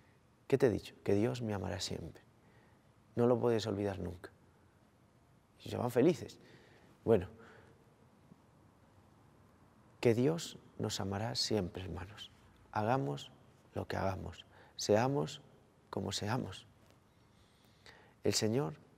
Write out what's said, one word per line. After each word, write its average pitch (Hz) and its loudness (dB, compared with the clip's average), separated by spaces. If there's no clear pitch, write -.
"¿Qué 131 4
te 135 6
he - 6
dicho?". 92 -2
"Que 101 4
Dios 123 2
me 107 -2
amará 95 -4
siempre. - -8
No 120 4
lo 120 6
puedes 113 2
olvidar 101 -2
nunca". 90 -8
Y - -10
se 101 -4
van 117 0
felices. 135 2
Bueno, 95 4
que 120 6
Dios 147 0
nos 107 -4
amará 101 -4
siempre, 95 -2
hermanos. 92 -12
Hagamos 135 -2
lo 98 -6
que - -6
hagamos, 92 -6
seamos 139 2
como 98 -4
seamos. 101 -4
El 104 2
Señor 135 0